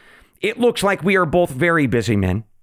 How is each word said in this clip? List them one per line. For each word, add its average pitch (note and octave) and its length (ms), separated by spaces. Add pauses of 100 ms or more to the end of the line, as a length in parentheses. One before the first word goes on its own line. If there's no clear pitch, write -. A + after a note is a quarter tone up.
(420)
it G3+ 180
looks A#3 240
like G3 180
we F#3+ 140
are F3+ 100
both F3 240
very D3+ 380
busy A2+ 280
men. G2 280 (200)